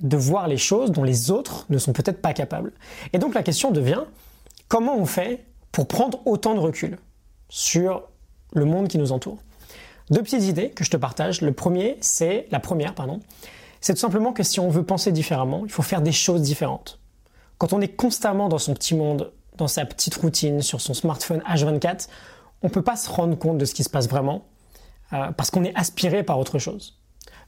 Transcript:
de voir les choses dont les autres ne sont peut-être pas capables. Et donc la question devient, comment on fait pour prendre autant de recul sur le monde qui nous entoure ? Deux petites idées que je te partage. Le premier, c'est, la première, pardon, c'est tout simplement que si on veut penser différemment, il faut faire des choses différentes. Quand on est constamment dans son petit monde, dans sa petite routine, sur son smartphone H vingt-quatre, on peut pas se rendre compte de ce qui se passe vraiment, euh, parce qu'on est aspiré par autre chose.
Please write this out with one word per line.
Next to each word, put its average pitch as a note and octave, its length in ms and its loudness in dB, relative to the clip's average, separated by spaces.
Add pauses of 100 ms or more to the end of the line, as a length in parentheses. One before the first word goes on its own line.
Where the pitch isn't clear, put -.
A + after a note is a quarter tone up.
de D3 160 2
voir D#3+ 320 2
les C#3 80 0
choses G#3+ 340 2
dont D3+ 120 2
les B2+ 280 2
autres - 380 -2
ne C#3+ 80 2
sont C3 160 0
peut-être F#3 300 0
pas E3 100 0
capables. D#3 400 -6 (400)
Et F#3 60 2
donc A#3 160 0
la A3 80 0
question G#3 300 0
devient, D#3 320 2 (640)
comment A#3 280 2
on G3 80 2
fait G3 400 -2 (260)
pour D3 160 0
prendre B3+ 380 0
autant A3 300 2
de G3+ 60 2
recul - 380 -2 (500)
sur F3+ 560 0 (500)
le D3 100 4
monde F3 240 2
qui - 80 -2
nous C#3 160 2
entoure ? G3 260 -6 (680)
Deux G#3+ 140 4
petites G#3+ 220 2
idées F#3+ 260 0
que - 120 -6
je - 80 0
te E3+ 60 2
partage. D#3 460 -2
Le D3 100 2
premier, F#3 480 0
c'est, F#3 500 0
la C#3 100 0
première, F3 340 -2
pardon, D3+ 260 -6 (600)
c'est - 120 0
tout - 80 0
simplement G3+ 320 2
que E3+ 120 -2
si - 160 0
on F3+ 100 2
veut E3 140 2
penser F#3+ 280 0
différemment, D3+ 520 0
il G#3 60 -10
faut - 120 -2
faire F#3 180 0
des D3+ 120 2
choses F3 300 2
différentes. C#3 580 -4 (580)
Quand F3 140 0
on G3+ 80 2
est G3 160 0
constamment G3+ 520 0
dans E3 100 2
son D3 160 0
petit - 200 -2
monde, D3 380 0 (240)
dans D#3+ 120 0
sa D#3 180 -2
petite - 280 -4
routine, D3+ 460 2
sur C3+ 220 -2
son C#3 100 -4
smartphone D#3+ 560 -2
H D#3 160 4
vingt-quatre, D#3 440 0 (540)
on F3+ 60 0
peut F3+ 140 0
pas A#3+ 140 0
se - 120 -6
rendre E3+ 280 0
compte D#3+ 200 0
de C#3 80 2
ce C3 80 -2
qui - 100 -4
se - 60 -2
passe C3 180 0
vraiment, C#3 380 -2 (720)
euh, F3+ 180 -4
parce - 180 -2
qu'on F3+ 140 2
est F3+ 100 -2
aspiré F#3 480 0
par C#3+ 160 0
autre C3 200 -2
chose. - 400 -8 (500)